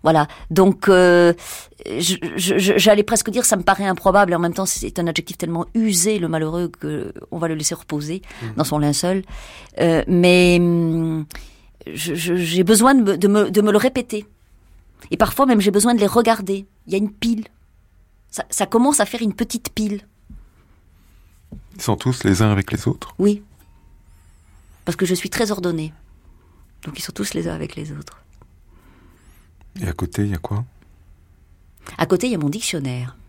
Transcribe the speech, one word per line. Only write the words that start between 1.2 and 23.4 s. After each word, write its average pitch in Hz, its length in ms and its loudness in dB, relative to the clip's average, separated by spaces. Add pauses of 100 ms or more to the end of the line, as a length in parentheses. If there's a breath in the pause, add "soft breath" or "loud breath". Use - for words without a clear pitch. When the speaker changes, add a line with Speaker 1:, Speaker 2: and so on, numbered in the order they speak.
Speaker 1:
je, 170 300 -4 (200)
je, 185 220 0
je, 202 180 2
j'allais 208 260 4
presque 214 280 -2
dire, 226 140 -2
ça 214 120 2
me 180 60 -4
paraît 196 240 0
improbable, 190 460 2
et - 20 2
en 170 40 0
même 170 140 0
temps, 190 140 -4
c'est - 320 -6
un 170 80 -2
adjectif 165 320 -6
tellement 170 360 -6
usé, 214 440 0
le 170 100 -4
malheureux, 160 400 -4
que - 440 -10 (180)
on 175 80 -10
va 165 100 -4
le 160 60 -4
laisser 151 200 -6
reposer 156 480 -8 (200 loud breath)
Speaker 2:
Mhm. 110 140 -10
Speaker 1:
dans - 80 0
son 147 140 -2
linceul. 175 440 0 (580 loud breath)
Euh, 165 260 2
mais, 180 540 6
hum, 165 640 0 (680 loud breath)
je, 156 220 -6
je, 170 220 -4
j'ai 175 280 0
besoin 226 300 6
de 254 80 6
me, 196 160 2
de 202 100 4
me, 208 220 4
de 208 120 2
me 208 100 2
le 208 60 4
répéter. 247 480 -2 (840 soft breath)
Et - 60 -4
parfois 247 300 2
même, 233 140 4
j'ai 202 100 2
besoin 208 240 2
de 233 60 2
les 208 60 4
regarder. 202 600 0 (200)
Il 160 60 -8
y 190 40 -2
a - 20 0
une 208 140 -4
pile. 226 340 -4 (840)
Ça, - 200 -10
ça - 160 -2
commence 247 340 2
à 202 60 2
faire 233 160 -8
une 208 120 -2
petite - 380 -6
pile. 208 340 -4 (1700)
Speaker 2:
Ils - 60 -14
sont 107 140 -2
tous - 280 -4
les 98 180 2
uns 107 80 4
avec 98 220 -2
les - 160 -4
autres ? - 300 -8
Speaker 1:
Oui. 208 240 0 (1400)